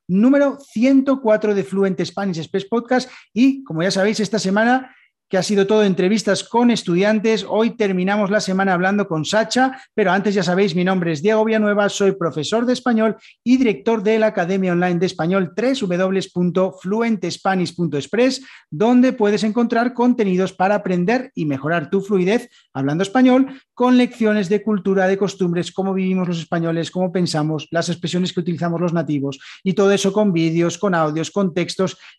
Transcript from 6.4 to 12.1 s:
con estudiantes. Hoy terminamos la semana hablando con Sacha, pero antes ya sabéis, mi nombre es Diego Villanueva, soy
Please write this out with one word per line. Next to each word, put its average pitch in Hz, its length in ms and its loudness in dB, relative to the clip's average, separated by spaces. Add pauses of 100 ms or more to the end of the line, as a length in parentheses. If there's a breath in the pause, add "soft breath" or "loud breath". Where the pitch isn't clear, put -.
con 240 260 2
estudiantes. 208 800 0
Hoy 220 220 0
terminamos 196 600 -2
la 214 80 2
semana 190 360 0
hablando 190 340 0
con 156 160 -4
Sacha, 240 520 0 (160 loud breath)
pero 190 200 2
antes 196 240 0
ya 185 80 0
sabéis, 180 320 0
mi 180 80 0
nombre 180 260 0
es 151 100 -4
Diego 214 240 2
Villanueva, 208 440 0
soy 196 240 0